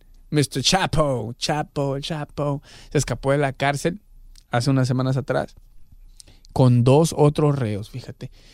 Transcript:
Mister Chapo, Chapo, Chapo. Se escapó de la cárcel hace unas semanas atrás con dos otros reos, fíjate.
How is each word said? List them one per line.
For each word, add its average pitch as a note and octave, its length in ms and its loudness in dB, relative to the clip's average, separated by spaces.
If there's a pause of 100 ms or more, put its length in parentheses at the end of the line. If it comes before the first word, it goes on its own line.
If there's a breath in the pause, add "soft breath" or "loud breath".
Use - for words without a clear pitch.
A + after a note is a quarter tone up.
(300)
Mister C#3+ 320 -2
Chapo, C#3+ 760 0
Chapo, C#3+ 640 -4
Chapo. D3 600 -6 (300 loud breath)
Se - 60 0
escapó C3+ 340 -2
de C#3 60 2
la C3+ 160 0
cárcel C#3+ 480 -2 (500)
hace A#2+ 180 0
unas C3 180 2
semanas C3 280 -2
atrás C#3 400 -4 (960 soft breath)
con B2 320 4
dos C#3+ 340 4
otros D3 400 2
reos, G#2+ 320 -6
fíjate. - 400 -14 (240 soft breath)